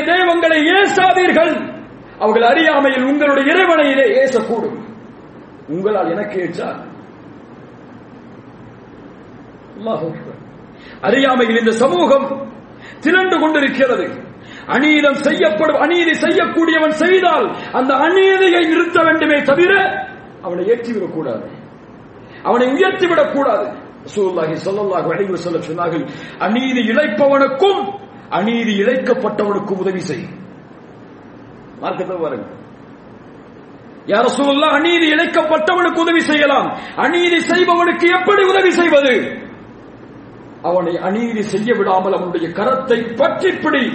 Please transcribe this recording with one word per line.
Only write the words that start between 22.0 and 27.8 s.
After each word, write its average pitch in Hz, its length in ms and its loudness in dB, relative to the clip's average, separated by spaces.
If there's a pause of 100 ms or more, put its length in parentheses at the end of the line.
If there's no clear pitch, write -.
அவனை 247 300 2
உயர்த்திவிடக்கூடாது. 320 920 0 (340)
ரசூலுல்லாஹி 175 580 -4
ஸல்லல்லாஹு 190 520 -4
அலைஹி 196 220 -2
வஸல்லம் 165 360 -6
சொன்னார்கள், 165 340 -4 (360)
அநீதி 240 500 0
இழைப்பவனுக்கும் 277 920 2 (480)